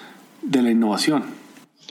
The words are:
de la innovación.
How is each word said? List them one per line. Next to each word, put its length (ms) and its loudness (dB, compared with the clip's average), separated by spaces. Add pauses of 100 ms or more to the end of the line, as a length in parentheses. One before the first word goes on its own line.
(420)
de 200 0
la 80 2
innovación. 540 0 (680)